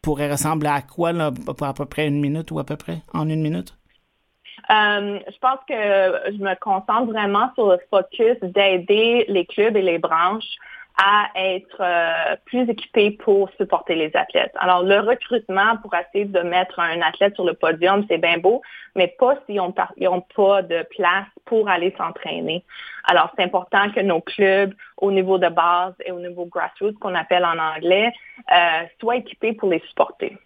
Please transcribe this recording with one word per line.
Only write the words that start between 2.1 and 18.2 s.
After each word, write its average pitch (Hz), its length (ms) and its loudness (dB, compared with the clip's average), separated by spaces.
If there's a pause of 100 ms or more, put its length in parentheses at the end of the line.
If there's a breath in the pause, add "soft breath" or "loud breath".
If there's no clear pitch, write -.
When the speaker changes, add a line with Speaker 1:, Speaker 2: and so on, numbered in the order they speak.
Speaker 1:
minute 151 300 -4
ou 156 80 -6
à 139 60 -6
peu 156 100 -8
près 165 240 -12 (160)
en 156 120 -2
une 156 140 -2
minute ? 160 320 -6 (960 loud breath)
Speaker 2:
Euh, 208 560 2
je - 160 -16
pense 269 260 0
que 294 60 -6
je 202 640 0
me 196 220 -4
concentre 214 520 -2
vraiment 214 440 0
sur 208 160 2
le 180 80 4 (100)
focus 220 540 2
d'aider 202 840 2
les 185 200 0
clubs 214 280 0
et 196 60 4
les 175 160 0
branches 175 580 -2 (400 loud breath)
à 202 300 4 (100)
être, 190 440 -4
euh, 165 560 0 (100)
plus 240 240 0
équipés 208 400 0
pour 196 480 2
supporter 185 380 -2
les 160 180 -2
athlètes. - 460 0
Alors, 180 240 2
le 196 160 4
recrutement 220 840 0
pour 214 140 -12
essayer 202 300 -2
de 190 160 0
mettre 180 380 -2
un 170 220 -2
athlète 196 320 2
sur 180 120 -4
le 160 100 0
podium, 175 520 2
c'est 165 120 0
bien 170 180 0